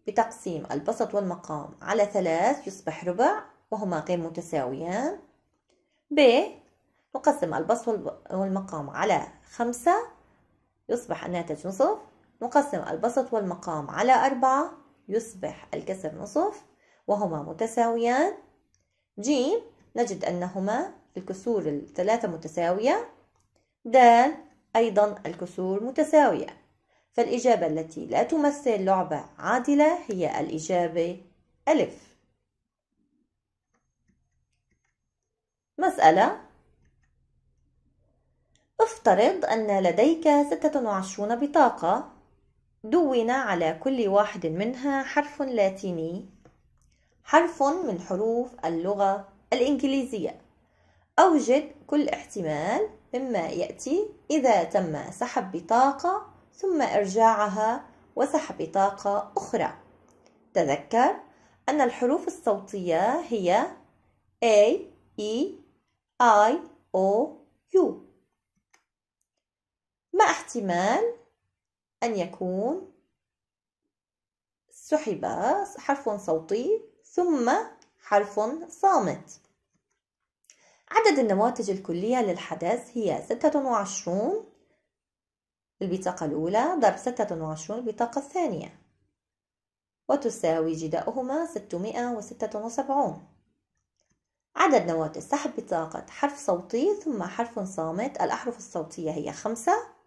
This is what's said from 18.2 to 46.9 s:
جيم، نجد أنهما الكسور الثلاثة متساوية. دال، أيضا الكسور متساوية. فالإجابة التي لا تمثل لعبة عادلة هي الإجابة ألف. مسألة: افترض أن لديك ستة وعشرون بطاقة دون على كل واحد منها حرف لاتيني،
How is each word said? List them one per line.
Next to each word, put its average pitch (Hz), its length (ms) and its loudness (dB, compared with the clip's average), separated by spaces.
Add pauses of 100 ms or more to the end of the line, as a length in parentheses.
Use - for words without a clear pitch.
جيم، 277 420 0 (360)
نجد 226 280 -2
أنهما 190 680 -2 (220)
الكسور 185 520 -4
الثلاثة 185 600 -2
متساوية. 185 800 -2 (760)
دال، 247 500 8 (420)
أيضا 208 500 2
الكسور 185 580 -6
متساوية. 285 600 4 (640)
فالإجابة 233 540 2
التي 160 400 -6
لا 170 160 2
تمثل 285 640 0
لعبة 185 400 0 (140)
عادلة 285 600 2 (100)
هي 180 320 -2
الإجابة 170 840 -2 (460)
ألف. - 480 0 (3500)
مسألة: 294 600 4 (2500)
افترض 294 640 4
أن 208 380 0
لديك 254 460 4 (220)
ستة 302 340 0
وعشرون 202 520 -2
بطاقة 262 840 2 (640)
دون 247 460 2
على 175 520 0
كل 247 260 0
واحد 196 380 2
منها 247 560 -2
حرف 294 400 -2
لاتيني، 190 840 -2 (960)